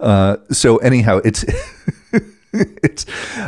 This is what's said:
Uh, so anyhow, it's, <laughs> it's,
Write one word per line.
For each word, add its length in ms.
Uh, 380
so 280
anyhow, 460
it's, 240
<laughs> 1040
it's, 540